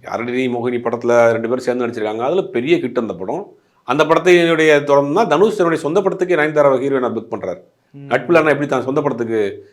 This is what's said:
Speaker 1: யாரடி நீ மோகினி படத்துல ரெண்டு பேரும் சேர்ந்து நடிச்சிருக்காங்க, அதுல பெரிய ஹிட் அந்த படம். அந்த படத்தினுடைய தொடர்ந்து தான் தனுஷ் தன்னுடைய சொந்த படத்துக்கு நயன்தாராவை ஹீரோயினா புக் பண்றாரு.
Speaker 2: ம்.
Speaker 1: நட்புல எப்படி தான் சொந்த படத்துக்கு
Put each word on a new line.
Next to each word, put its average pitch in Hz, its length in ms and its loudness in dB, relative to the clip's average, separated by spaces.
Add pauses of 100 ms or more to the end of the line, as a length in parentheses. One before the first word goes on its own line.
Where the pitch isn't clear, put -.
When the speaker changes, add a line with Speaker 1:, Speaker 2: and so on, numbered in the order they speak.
Speaker 1:
யாரடி 120 320 -8
நீ 131 80 -2 (100)
மோகினி 120 300 -4
படத்துல 117 320 2 (180)
ரெண்டு 113 140 -4
பேரும் 127 160 -2
சேர்ந்து 123 180 -2
நடிச்சிருக்காங்க, 113 460 -4
அதுல 185 140 0 (120)
பெரிய 143 280 0
ஹிட் 123 200 -4
அந்த 98 160 -8
படம். 107 240 -8 (480)
அந்த 151 160 2
படத்தினுடைய 165 640 4 (180)
தொடர்ந்து 143 300 2
தான் 202 140 0
தனுஷ் 196 260 2
தன்னுடைய 165 240 0
சொந்த 175 220 0
படத்துக்கு 175 340 0
நயன்தாராவை 147 460 2
ஹீரோயினா 127 320 -2
புக் 110 160 -10
பண்றாரு. 90 280 -10 (320)
Speaker 2:
ம். 139 160 -20
Speaker 1:
நட்புல 156 320 2 (120)
எப்படி 143 180 -2
தான் 127 160 -2
சொந்த 143 180 -2
படத்துக்கு 113 340 -2 (320)